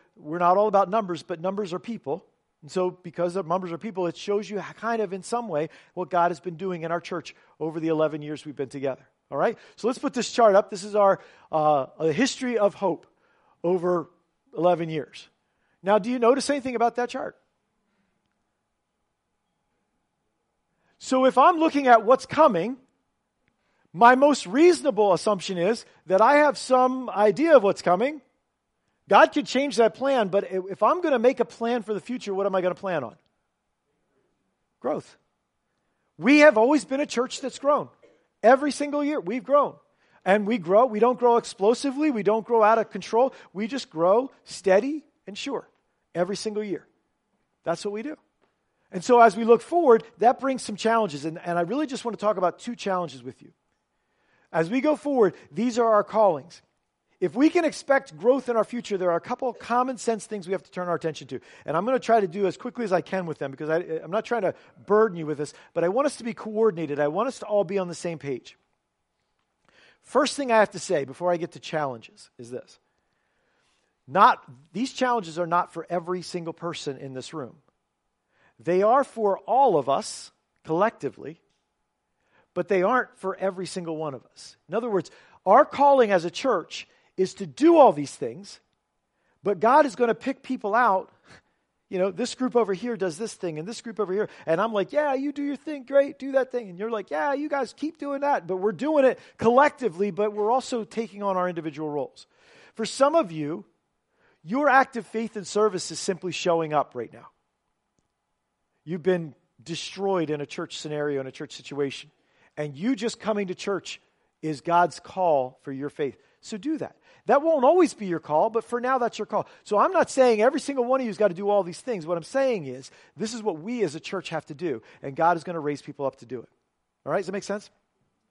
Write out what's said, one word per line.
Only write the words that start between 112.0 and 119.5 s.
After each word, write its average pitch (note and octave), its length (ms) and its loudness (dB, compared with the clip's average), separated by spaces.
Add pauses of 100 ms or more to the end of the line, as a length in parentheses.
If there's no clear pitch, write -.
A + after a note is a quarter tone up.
And D3 180 -8
you A3 200 -2
just G#3 260 -6
coming G#3 260 -4
to F3+ 80 -8
church - 460 -8 (400)
is D#3 180 -6
God's E3+ 400 2
call C#3+ 640 -2
for C#3+ 80 -12
your C3+ 180 -8
faith. C#3 280 -6 (280)
So A3 120 -10
do C#4 200 -6
that. - 180 -10 (300)
That C#4 160 4
won't D#4 240 2
always E4 300 4
be G#3+ 100 -10
your E3+ 140 -4
call, E3 320 0
but A3 120 -2
for A#3+ 160 -6
now, B3+ 200 0
that's A#3 180 -4
your G#3 80 -8
call. G3 220 -4 (160)